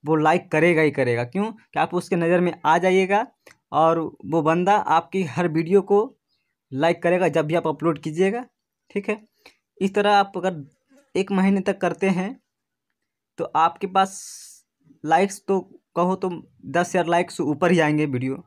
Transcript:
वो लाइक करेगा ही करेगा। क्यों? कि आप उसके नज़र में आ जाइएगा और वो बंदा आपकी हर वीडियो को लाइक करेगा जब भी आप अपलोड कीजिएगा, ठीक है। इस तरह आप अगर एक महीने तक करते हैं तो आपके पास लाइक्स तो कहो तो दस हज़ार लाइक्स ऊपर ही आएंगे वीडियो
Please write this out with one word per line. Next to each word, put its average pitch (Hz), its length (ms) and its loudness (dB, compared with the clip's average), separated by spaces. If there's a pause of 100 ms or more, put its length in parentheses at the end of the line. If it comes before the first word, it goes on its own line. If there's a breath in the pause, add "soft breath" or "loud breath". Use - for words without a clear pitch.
वो 151 140 0
लाइक 156 340 2
करेगा 160 300 4
ही 151 100 2
करेगा। 120 340 -2
क्यों? 202 260 -4
कि - 280 -10
आप 160 160 -2
उसके 180 200 -4
नज़र 170 260 2
में 175 120 0 (120)
आ 160 120 4
जाइएगा 190 480 2 (480 soft breath)
और 165 260 2 (260)
वो 156 160 0
बंदा 175 340 2
आपकी 180 500 0
हर 156 240 -2
वीडियो 170 340 2
को 202 140 2 (760)
लाइक 165 320 0
करेगा 180 260 2
जब 156 160 0
भी 156 100 -4
आप 165 120 0
अपलोड 156 340 -2
कीजिएगा, 190 420 -2 (460)
ठीक 202 200 -6
है। 214 80 -4 (600 soft breath)
इस 196 180 -2
तरह 208 200 2
आप 196 220 0
अगर 170 260 -6 (520)
एक 190 160 -2
महीने 196 300 2
तक 190 160 -2
करते 180 320 -2
हैं 185 200 -2 (1120)
तो 165 40 -4 (140)
आपके 170 320 0
पास 190 240 0 (920)
लाइक्स 175 440 0
तो 190 120 0 (360)
कहो 180 200 0
तो 185 140 -6 (380)
दस 170 220 -2
हज़ार 170 180 0
लाइक्स 175 340 0
ऊपर 151 300 0
ही 175 80 4
आएंगे 151 280 2
वीडियो 131 280 -4 (120)